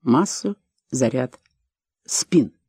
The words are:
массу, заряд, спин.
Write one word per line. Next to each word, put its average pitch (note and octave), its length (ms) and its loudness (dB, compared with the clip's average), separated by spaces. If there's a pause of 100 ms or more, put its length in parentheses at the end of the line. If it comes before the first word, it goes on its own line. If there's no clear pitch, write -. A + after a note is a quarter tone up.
массу, F#3+ 540 0 (340)
заряд, B2+ 500 -2 (640)
спин. - 480 0 (180)